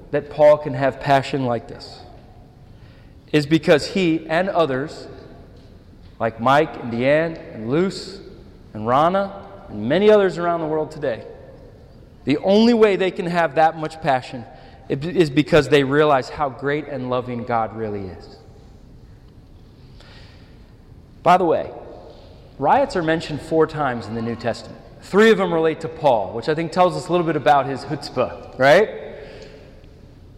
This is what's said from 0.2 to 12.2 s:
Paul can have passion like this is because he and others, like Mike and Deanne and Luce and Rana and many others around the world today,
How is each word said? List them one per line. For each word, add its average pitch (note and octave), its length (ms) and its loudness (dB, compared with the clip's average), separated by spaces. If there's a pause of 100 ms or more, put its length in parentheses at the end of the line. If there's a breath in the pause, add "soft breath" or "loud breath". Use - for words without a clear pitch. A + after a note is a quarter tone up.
Paul D3+ 280 6
can D3 160 -8
have C3 280 -2
passion C#3 440 0
like A#2+ 220 -4
this - 320 -18 (1300 soft breath)
is D3+ 160 0
because D#3+ 400 2
he D#3+ 400 0
and E3+ 220 0
others, D3+ 580 -2 (1120)
like A2+ 200 -4
Mike C#3 440 2
and A#2 100 -8
Deanne D3 640 -2
and A2 140 -10
Luce F3+ 500 -4 (560)
and G#2+ 100 -8
Rana F3 640 0 (220)
and G#2 200 -8
many G3 220 4
others G3 260 4
around E3+ 220 -2
the D#3+ 80 -6
world D#3 240 -4
today, C#3 340 -6 (1000)